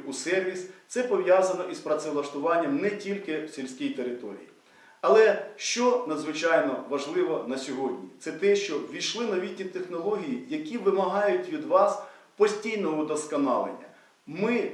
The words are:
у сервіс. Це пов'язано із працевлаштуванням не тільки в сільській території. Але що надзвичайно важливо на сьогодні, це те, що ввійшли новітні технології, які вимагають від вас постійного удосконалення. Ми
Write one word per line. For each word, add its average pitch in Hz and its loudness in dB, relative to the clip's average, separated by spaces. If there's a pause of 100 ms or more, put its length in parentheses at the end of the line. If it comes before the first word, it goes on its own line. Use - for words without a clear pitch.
у 135 -8
сервіс. 185 -2 (200)
Це 247 -2
пов'язано 185 4
із 160 -6
працевлаштуванням 151 0
не 190 0
тільки 196 -4
в 156 -10
сільській 135 -6
території. 120 -8 (520)
Але 202 6 (100)
що - 2
надзвичайно 151 0
важливо 156 0
на 131 -4
сьогодні, 131 -4 (100)
це 160 -8
те, 202 4
що 170 -2
ввійшли 175 -4
новітні 190 -2
технології, 175 -4
які 156 -6
вимагають 190 2
від 151 -6
вас 190 4 (340)
постійного 202 2
удосконалення. 135 0 (380)
Ми 208 0